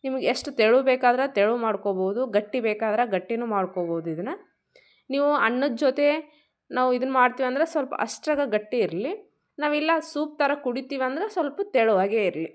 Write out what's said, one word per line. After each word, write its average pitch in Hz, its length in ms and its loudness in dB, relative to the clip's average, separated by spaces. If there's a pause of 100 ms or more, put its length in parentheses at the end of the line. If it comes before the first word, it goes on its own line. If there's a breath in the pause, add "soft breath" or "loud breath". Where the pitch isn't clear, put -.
ನಿಮ್ಗೆ 262 280 -4
ಎಷ್ಟು 262 180 -4 (100)
ತೆಳು 220 180 6 (120)
ಬೇಕಾದ್ರೆ 254 340 2 (140)
ತೆಳು 214 260 4
ಮಾಡ್ಕೋಬೋದು, 202 560 -2 (160)
ಗಟ್ಟಿ 214 320 0
ಬೇಕಾದ್ರೆ 214 340 0 (120)
ಗಟ್ಟಿನೂ 226 420 -4
ಮಾಡ್ಕೋಬೋದು 175 580 -2
ಇದನ್ನ. 208 200 -6 (760 soft breath)
ನೀವು 285 200 2 (180)
ಅನ್ನದ 254 340 0
ಜೊತೆ 285 240 2 (640 soft breath)
ನಾವು 254 280 0
ಇದನ್ನ 262 220 -2
ಮಾಡ್ತೀವಿ 247 300 2
ಅಂದ್ರೆ 277 240 0
ಸ್ವಲ್ಪ 262 180 -2 (140)
ಅಷ್ಟ್ರಾಗ 285 480 -2
ಗಟ್ಟಿ 214 320 -2
ಇರ್ಲಿ, 196 260 -4 (500)
ನಾವಿಲ್ಲ 302 280 0 (220)
ಸೂಪ್ 302 280 -2
ಥರ 285 120 4 (120)
ಕುಡಿತೀವಿ 262 440 -4
ಅಂದ್ರೆ 311 180 -4 (100)
ಸ್ವಲ್ಪ 294 240 -2 (140)
ತೆಳುವಾಗೇ 220 560 4
ಇರ್ಲಿ. 160 240 -6